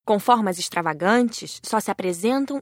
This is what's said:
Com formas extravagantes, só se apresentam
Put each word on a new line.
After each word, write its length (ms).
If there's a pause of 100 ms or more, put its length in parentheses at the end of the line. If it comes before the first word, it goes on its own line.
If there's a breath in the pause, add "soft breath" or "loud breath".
Com 140
formas 400
extravagantes, 1040
só 160
se 100
apresentam 720